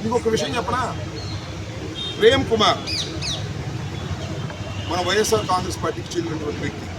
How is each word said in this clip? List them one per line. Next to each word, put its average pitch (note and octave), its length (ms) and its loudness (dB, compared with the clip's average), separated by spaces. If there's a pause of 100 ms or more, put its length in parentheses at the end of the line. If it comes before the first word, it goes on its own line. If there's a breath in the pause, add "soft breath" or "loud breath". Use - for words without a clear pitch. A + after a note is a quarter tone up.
ఇంకొక A3+ 240 2
విషయం B3 280 2
చెప్పనా? A#3 420 0 (1200)
ప్రేమ్ C4 300 8
కుమార్ G3+ 280 6 (2250)
మన F3 160 2
వైఎస్ఆర్ G#3+ 380 4
కాంగ్రెస్ F3+ 380 0
పార్టీకి E3 340 -2
చెందినటువంటి D#3 420 -2
వ్యక్తి. - 260 -4 (140)